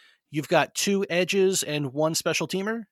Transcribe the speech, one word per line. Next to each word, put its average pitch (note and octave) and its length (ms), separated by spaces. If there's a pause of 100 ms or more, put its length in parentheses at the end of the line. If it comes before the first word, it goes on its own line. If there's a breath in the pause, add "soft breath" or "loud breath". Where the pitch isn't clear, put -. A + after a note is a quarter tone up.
(320 soft breath)
You've D3 160
got - 280
two G3 340
edges F#3 540
and D3 300
one D#3 220
special D#3+ 320
teamer? G#3+ 440